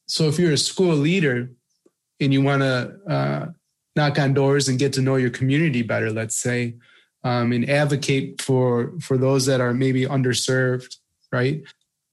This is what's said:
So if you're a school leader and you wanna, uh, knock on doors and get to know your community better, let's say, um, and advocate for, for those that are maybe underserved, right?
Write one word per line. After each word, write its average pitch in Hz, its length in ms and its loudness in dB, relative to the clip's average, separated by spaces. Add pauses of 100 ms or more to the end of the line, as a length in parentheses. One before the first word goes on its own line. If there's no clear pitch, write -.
So 156 220 0
if 151 100 -2
you're 175 140 4
a 131 60 2
school 175 360 0
leader 143 560 0 (680)
and 139 120 2
you 135 100 4
wanna, 135 540 0 (120)
uh, 139 380 -2 (500)
knock 147 220 0
on 135 140 2
doors 135 360 2
and 127 100 0
get 139 160 0
to 135 80 0
know 135 140 2
your 127 140 2
community 135 520 0
better, 110 280 -2
let's 110 260 -6
say, 120 400 -4 (480)
um, 123 280 0
and 123 160 0
advocate 143 720 0
for, 127 600 0
for 131 180 -2
those 131 280 2
that 131 140 2
are 123 140 0
maybe 131 320 0
underserved, 127 920 -2 (360)
right? 135 300 -2 (500)